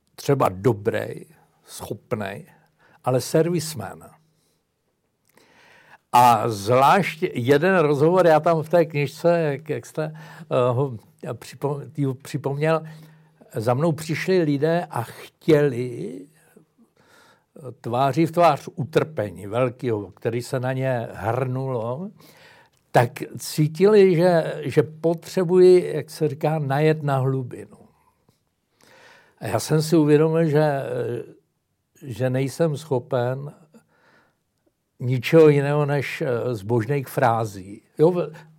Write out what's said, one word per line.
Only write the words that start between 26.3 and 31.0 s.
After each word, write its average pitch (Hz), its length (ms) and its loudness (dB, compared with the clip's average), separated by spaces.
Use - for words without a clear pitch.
najet 151 440 0
na 139 140 0
hlubinu. 127 600 -4
A - 80 -10
já 113 120 -2
jsem 156 220 0
si 156 160 0
uvědomil, 160 480 4
že, 151 180 2
eh, 123 600 -4